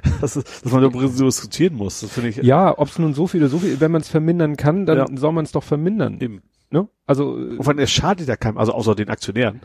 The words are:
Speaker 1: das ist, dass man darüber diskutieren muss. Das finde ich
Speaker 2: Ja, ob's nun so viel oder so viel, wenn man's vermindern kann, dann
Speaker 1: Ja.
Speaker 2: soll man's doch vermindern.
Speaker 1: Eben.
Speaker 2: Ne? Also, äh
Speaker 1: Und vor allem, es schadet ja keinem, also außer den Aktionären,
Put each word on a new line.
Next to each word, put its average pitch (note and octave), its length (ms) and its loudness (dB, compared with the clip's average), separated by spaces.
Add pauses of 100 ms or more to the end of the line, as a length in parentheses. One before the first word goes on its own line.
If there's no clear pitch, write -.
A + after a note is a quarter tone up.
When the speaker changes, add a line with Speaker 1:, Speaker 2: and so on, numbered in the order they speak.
(220)
Speaker 1:
das - 160 -4
ist, - 280 -10
dass A#2 60 -2
man C3 100 4
darüber C3 260 2
diskutieren C3 680 0
muss. G2+ 240 -6
Das G#2 120 -12
finde A#2+ 180 -4
ich A2 80 -8
Speaker 2:
Ja, C#3 400 4
ob's C#3+ 200 -2
nun D#3+ 160 0
so D#3 140 0
viel F3 140 0
oder C#3 80 4
so D#3 100 0
viel, C#3+ 200 0
wenn D#3+ 120 4
man's D#3+ 180 0
vermindern D#3+ 480 0
kann, F3 300 2
dann D#3 100 4
Speaker 1:
Ja. C3+ 80 2 (120)
Speaker 2:
soll D3+ 160 0
man's D#3+ 180 -2
doch C#3+ 120 -2
vermindern. D#3 560 -2
Speaker 1:
Eben. A2 220 -8 (300)
Speaker 2:
Ne? F3+ 160 0 (200)
Also, C3+ 300 0
äh B2 200 -8
Speaker 1:
Und - 60 -6
vor C#3+ 60 2
allem, D3 100 0
es C3 120 2
schadet F3 360 0
ja A2+ 80 0
keinem, A2 240 -4
also A2 140 2
außer A2+ 200 0
den G#2 160 -2
Aktionären, A2 560 -4